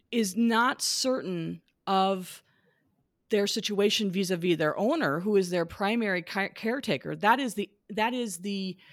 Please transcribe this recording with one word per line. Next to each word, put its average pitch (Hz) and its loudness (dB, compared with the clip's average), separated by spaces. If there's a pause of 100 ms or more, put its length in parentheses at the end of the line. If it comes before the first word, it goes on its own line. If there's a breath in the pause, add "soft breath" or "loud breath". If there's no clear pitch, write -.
(100)
is 214 0
not 233 2
certain 175 -2 (260)
of 190 0 (880)
their 202 4
situation 208 2
vis-a-vis 180 2
their 151 2
owner, 202 2
who 208 2
is 185 2
their 175 0
primary 202 -2
ca-, 196 -4
caretaker, 214 -4
that 208 4
is 247 -2
the, 208 -6 (200)
that 214 -2
is 226 -4
the, 190 -6 (160 soft breath)